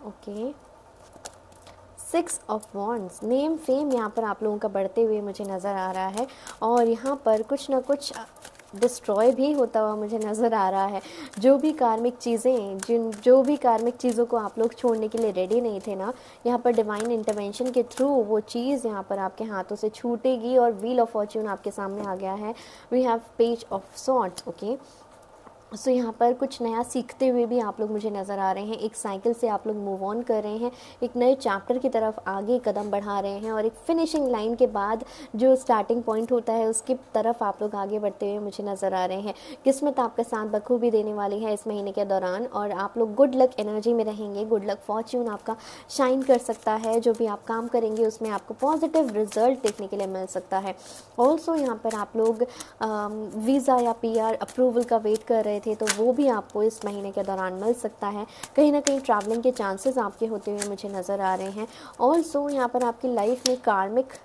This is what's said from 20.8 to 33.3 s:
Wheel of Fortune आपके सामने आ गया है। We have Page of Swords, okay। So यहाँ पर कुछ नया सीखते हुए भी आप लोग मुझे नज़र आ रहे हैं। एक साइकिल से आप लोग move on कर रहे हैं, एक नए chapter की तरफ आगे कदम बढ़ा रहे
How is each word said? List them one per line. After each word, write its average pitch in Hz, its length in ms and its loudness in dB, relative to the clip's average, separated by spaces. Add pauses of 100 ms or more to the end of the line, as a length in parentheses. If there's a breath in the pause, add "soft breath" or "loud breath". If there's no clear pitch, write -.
Wheel 233 260 2
of 226 80 -10
Fortune 214 320 -2
आपके 202 240 -4
सामने 202 340 -6
आ 190 100 -4
गया 190 180 -6
है। 214 220 -6 (380 loud breath)
We 254 140 4
have 233 140 0 (200)
Page 233 320 2
of - 320 -8
Swords, 226 420 0
okay। 208 300 -6 (1000 loud breath)
So 208 120 -4
यहाँ 247 320 2
पर 240 140 6
कुछ 269 280 -4
नया 226 220 -2
सीखते 247 440 -2
हुए 247 180 2
भी 240 140 0
आप 208 200 -4
लोग 214 120 -2
मुझे 214 180 -2
नज़र 196 300 -6
आ 190 120 2
रहे 196 140 -4
हैं। 220 120 -6
एक 214 180 -6
साइकिल 202 380 -2
से 233 140 0
आप 202 200 -2
लोग 214 80 -2
move 196 360 -4
on 240 140 -4
कर 214 180 0
रहे 214 140 -6
हैं, 240 140 -4 (320 loud breath)
एक 247 120 -6
नए 247 200 6
chapter 240 420 -2
की 254 120 0
तरफ 220 380 0
आगे 202 380 0
कदम 208 240 -2
बढ़ा 202 300 -2
रहे 196 120 -2